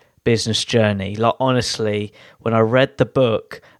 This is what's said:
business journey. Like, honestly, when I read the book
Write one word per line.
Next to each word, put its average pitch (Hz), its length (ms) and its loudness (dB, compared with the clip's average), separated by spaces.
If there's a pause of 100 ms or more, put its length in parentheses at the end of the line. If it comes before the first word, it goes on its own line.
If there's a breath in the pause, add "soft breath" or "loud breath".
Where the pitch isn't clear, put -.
(240 soft breath)
business 113 380 0
journey. 104 540 0
Like, 113 240 0
honestly, 113 720 -2 (280 loud breath)
when 113 120 -2
I 113 80 2
read 127 380 0
the 123 80 2
book 117 560 -2 (180 soft breath)